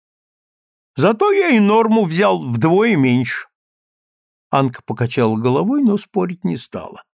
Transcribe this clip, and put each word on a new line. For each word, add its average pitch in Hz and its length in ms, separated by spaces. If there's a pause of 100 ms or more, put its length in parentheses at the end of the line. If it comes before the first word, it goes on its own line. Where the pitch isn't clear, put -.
(960)
«Зато 220 340
я 392 200
и 226 100
норму 220 460
взял 180 360
вдвое 165 540
меньше». 127 520 (1000)
Анка 135 320
покачала 113 540
головой, 160 460
но 208 160
спорить 180 440
не 170 140
стала. - 460 (160)